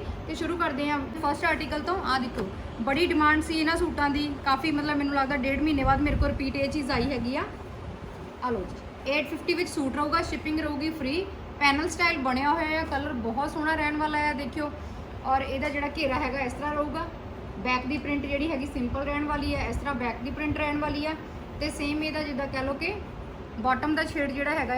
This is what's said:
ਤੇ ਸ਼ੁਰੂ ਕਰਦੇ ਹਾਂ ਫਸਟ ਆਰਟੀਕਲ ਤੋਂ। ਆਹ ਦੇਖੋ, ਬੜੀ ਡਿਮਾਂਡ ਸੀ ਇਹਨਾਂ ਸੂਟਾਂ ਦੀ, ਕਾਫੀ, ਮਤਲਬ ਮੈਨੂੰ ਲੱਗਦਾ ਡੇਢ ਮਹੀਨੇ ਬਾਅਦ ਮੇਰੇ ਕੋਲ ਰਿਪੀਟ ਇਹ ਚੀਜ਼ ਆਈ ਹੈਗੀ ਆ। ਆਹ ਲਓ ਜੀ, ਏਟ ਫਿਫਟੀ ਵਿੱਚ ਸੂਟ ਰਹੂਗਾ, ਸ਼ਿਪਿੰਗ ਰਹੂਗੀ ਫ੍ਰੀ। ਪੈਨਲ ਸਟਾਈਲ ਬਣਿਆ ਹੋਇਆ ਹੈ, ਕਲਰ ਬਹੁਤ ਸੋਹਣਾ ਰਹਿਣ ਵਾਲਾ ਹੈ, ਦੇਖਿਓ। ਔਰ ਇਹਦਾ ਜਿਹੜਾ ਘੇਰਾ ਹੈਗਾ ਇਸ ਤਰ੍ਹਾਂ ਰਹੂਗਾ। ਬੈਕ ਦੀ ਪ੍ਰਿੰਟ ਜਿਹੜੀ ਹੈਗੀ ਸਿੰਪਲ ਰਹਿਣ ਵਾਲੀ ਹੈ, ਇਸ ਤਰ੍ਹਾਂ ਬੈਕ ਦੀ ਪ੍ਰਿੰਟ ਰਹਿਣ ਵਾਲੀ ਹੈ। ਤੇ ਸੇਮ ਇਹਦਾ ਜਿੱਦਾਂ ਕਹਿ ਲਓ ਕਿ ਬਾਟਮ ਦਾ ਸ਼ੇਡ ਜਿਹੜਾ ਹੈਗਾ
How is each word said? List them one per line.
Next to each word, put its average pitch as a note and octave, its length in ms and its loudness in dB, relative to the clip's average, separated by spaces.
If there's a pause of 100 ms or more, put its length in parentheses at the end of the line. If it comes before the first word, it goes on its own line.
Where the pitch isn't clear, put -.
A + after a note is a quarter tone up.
(280)
ਤੇ D#4+ 80 -6
ਸ਼ੁਰੂ E4 220 0
ਕਰਦੇ D4 320 0
ਹਾਂ D4 80 2 (240)
ਫਸਟ D4 240 2
ਆਰਟੀਕਲ D4+ 360 0
ਤੋਂ। E4+ 140 0 (100)
ਆਹ C4 140 2
ਦੇਖੋ, A#3+ 260 -4 (380)
ਬੜੀ C4+ 240 4
ਡਿਮਾਂਡ D4+ 360 6
ਸੀ D#4+ 160 0
ਇਹਨਾਂ D#4+ 180 4
ਸੂਟਾਂ D4 320 2
ਦੀ, D4 180 2 (180)
ਕਾਫੀ, C#4 260 4
ਮਤਲਬ D4 260 2
ਮੈਨੂੰ C#4+ 180 0
ਲੱਗਦਾ C#4 220 2
ਡੇਢ C4+ 240 0
ਮਹੀਨੇ D4 220 4
ਬਾਅਦ C4+ 180 6
ਮੇਰੇ D4 140 4
ਕੋਲ C#4+ 140 4
ਰਿਪੀਟ C4+ 260 -2
ਇਹ C#4 140 2
ਚੀਜ਼ C#4+ 220 -2
ਆਈ B3+ 200 2
ਹੈਗੀ B3 240 -2
ਆ। E4 80 0 (1000)
ਆਹ B3 80 0
ਲਓ A3 100 0
ਜੀ, - 500 -6
ਏਟ D4 180 2
ਫਿਫਟੀ E4 240 0
ਵਿੱਚ F4 160 0
ਸੂਟ C4+ 260 0
ਰਹੂਗਾ, D4 260 4
ਸ਼ਿਪਿੰਗ D#4 380 -2
ਰਹੂਗੀ D4+ 300 0
ਫ੍ਰੀ। D#4 360 -2 (340)
ਪੈਨਲ C#4+ 300 4
ਸਟਾਈਲ E4+ 340 2
ਬਣਿਆ C4 260 2
ਹੋਇਆ D#4+ 200 2
ਹੈ, D#4+ 200 2
ਕਲਰ C#4+ 320 -2
ਬਹੁਤ A#3 300 0
ਸੋਹਣਾ D#4 240 2
ਰਹਿਣ D4+ 220 2
ਵਾਲਾ D4+ 200 0
ਹੈ, D4 160 2
ਦੇਖਿਓ। C#4+ 360 -4 (560)
ਔਰ C4+ 160 4
ਇਹਦਾ C4+ 280 0
ਜਿਹੜਾ C#4+ 280 0
ਘੇਰਾ C4+ 220 2
ਹੈਗਾ C4 200 0
ਇਸ B3+ 140 -2
ਤਰ੍ਹਾਂ D4 200 -2
ਰਹੂਗਾ। D4+ 320 -2 (580)
ਬੈਕ B3+ 220 0
ਦੀ C#4+ 120 0
ਪ੍ਰਿੰਟ C#4+ 280 -2
ਜਿਹੜੀ C#4+ 260 0
ਹੈਗੀ C4+ 220 -2
ਸਿੰਪਲ B3+ 320 -2
ਰਹਿਣ D4 220 0
ਵਾਲੀ C#4+ 280 0
ਹੈ, A3 140 0
ਇਸ A#3+ 80 -2
ਤਰ੍ਹਾਂ C#4 180 -2
ਬੈਕ A#3 280 -2
ਦੀ C4+ 80 -4
ਪ੍ਰਿੰਟ D4+ 260 0
ਰਹਿਣ D4 220 0
ਵਾਲੀ D4 260 0
ਹੈ। D#4 100 -2 (440)
ਤੇ D4 100 -2
ਸੇਮ D4 340 0
ਇਹਦਾ D#4 200 0
ਜਿੱਦਾਂ C#4 240 -2
ਕਹਿ C4 160 -2
ਲਓ C#4 100 0
ਕਿ E4 200 -2 (680)
ਬਾਟਮ C4 340 4
ਦਾ D#4 100 4
ਸ਼ੇਡ C#4+ 260 0
ਜਿਹੜਾ C#4+ 200 0
ਹੈਗਾ C4+ 260 0